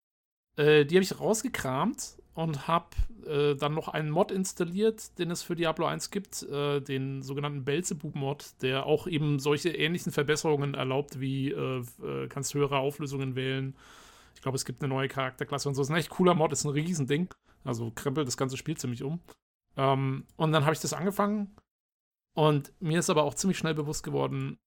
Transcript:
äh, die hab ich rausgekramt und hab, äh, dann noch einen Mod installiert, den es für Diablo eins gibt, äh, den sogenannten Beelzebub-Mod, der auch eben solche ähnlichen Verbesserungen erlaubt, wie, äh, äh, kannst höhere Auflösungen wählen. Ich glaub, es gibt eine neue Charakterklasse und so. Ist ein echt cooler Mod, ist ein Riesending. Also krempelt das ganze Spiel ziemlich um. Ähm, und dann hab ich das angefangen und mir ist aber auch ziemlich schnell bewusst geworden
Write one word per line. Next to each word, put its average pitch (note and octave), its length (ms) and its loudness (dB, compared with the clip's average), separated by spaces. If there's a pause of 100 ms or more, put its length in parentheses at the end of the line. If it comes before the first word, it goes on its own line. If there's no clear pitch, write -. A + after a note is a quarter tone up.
(560)
äh, D3+ 280 8
die D#3 120 2
hab F#3+ 60 8
ich - 160 -2
rausgekramt D#3+ 1000 -2 (160)
und D#3+ 340 -4
hab, E3+ 260 0 (320)
äh, D3 300 2
dann D3 180 0
noch D#3 140 -4
einen D#3 220 -2
Mod E3+ 200 2
installiert, F#3+ 880 -2
den E3+ 140 -2
es E3 100 -6
für E3+ 140 -4
Diablo D#3+ 300 0
eins D#3 240 -4
gibt, - 340 -8
äh, C#3+ 360 0
den C3+ 420 -4
sogenannten C#3 420 -6
Beelzebub-Mod, D3 960 -4
der C3+ 240 0
auch D3+ 220 2
eben D3 320 2
solche D3 300 2
ähnlichen D#3 420 0
Verbesserungen D3 640 2
erlaubt, C3+ 440 -2
wie, C3+ 320 -2
äh, C3 320 -2 (200)
äh, C3+ 260 -4
kannst C#3 260 -6
höhere C#3+ 240 2
Auflösungen C3+ 560 -4
wählen. C3+ 400 -2 (600)
Ich - 60 -20
glaub, C3 120 -2
es C3 100 -2
gibt - 180 -8
eine C3+ 120 0
neue C3+ 140 0
Charakterklasse C3+ 600 -4
und C#3+ 60 -2
so. C#3 80 0
Ist C3 80 0
ein D#3 60 2
echt E3 140 0
cooler F3+ 240 6
Mod, D#3 180 4
ist C3+ 120 -2
ein D3 60 0
Riesending. D3+ 640 0 (300)
Also A#2 260 -4
krempelt C3+ 380 -2
das A#2+ 80 -4
ganze C3 200 -2
Spiel D3+ 200 -6
ziemlich B2 260 -6
um. D#3 180 -4 (560)
Ähm, C3+ 500 2 (100)
und D#3 160 2
dann D#3 120 4
hab D#3 80 4
ich D3+ 80 -2
das - 120 -4
angefangen G3+ 640 -2 (800)
und D3+ 420 4
mir E3 220 0
ist - 100 0
aber D3+ 140 4
auch C#3+ 100 -2
ziemlich F#3+ 240 0
schnell D#3+ 160 0
bewusst D3+ 300 -4
geworden C#3 640 -2